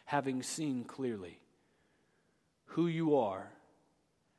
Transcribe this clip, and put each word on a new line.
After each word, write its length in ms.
having 360
seen 420
clearly 540
who 220
you 320
are, 340